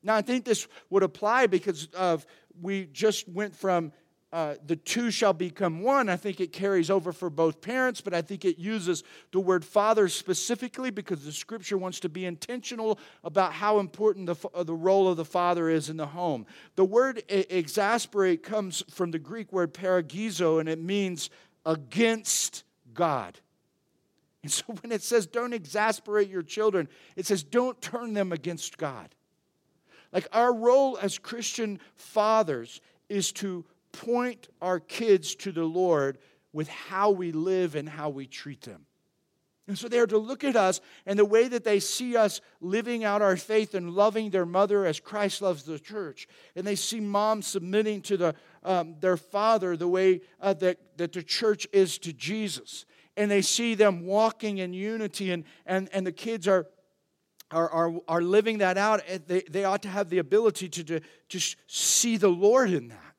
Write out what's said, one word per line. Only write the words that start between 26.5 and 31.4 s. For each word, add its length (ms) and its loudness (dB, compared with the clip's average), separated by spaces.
it 100 -6
says, 160 0
"Don't 380 -2
turn 320 -8
them 200 -2
against 440 -8
God." 380 -8
Like, 200 -4
our 220 4
role 420 4
as 220 -4
Christian 600 -8